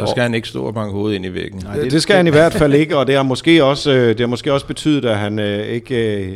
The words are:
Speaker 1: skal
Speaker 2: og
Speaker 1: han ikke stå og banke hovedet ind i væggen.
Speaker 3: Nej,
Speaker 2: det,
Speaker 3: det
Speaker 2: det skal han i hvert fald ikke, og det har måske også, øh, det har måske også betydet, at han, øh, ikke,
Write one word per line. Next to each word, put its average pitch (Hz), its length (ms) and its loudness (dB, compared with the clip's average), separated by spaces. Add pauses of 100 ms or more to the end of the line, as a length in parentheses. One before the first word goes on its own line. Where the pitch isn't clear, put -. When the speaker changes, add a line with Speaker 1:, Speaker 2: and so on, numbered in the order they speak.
Speaker 1:
skal 113 140 0
Speaker 2:
og - 20 2
Speaker 1:
han 120 120 -2
ikke 113 140 -4
stå 131 160 -6
og 123 100 -6
banke 107 180 -6
hovedet 101 240 -2
ind 92 100 -6
i 90 80 -8
væggen. 90 300 -8
Speaker 3:
Nej, 101 100 -12
Speaker 2:
det, 147 100 -2
Speaker 3:
det 127 80 -2
Speaker 2:
det 156 100 2
skal 202 140 2
han 180 100 4
i 165 40 4
hvert 156 220 4
fald 151 220 2
ikke, 156 240 2
og 131 80 0
det 135 80 2
har 135 80 2
måske 139 420 4
også, 139 280 0
øh, 123 160 4
det 110 120 0
har 120 60 0
måske 123 260 -4
også 143 140 -2
betydet, 143 380 0
at 113 140 0
han, 104 200 -4
øh, 104 280 -2
ikke, 113 580 -4 (120)